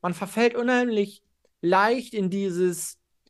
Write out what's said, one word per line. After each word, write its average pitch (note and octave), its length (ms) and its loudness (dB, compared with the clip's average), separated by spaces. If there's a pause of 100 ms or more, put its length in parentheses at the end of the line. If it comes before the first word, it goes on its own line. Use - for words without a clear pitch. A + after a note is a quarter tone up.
man F3 120 -2
verfällt A3 420 0
unheimlich A#3+ 680 0 (380)
leicht G#3+ 520 2
in G3 160 -2
dieses, F3+ 680 -2 (300)